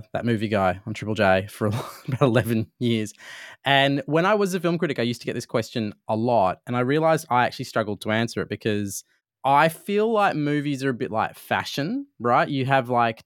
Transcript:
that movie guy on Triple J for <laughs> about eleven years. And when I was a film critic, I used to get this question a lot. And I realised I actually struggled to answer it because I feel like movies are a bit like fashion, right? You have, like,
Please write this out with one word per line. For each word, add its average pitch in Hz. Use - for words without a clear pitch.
that -
movie 113
guy 95
on 110
Triple 104
J 98
for -
<laughs> -
about 127
eleven 113
years. 113
And 139
when 160
I 214
was 202
a 190
film 170
critic, 151
I 120
used 120
to -
get 127
this 120
question 110
a 113
lot. 110
And 123
I -
realised 156
I 123
actually -
struggled 104
to 110
answer 110
it 80
because 104
I 143
feel 202
like 202
movies 147
are 135
a -
bit 117
like 107
fashion, 156
right? 120
You 135
have, 135
like, 120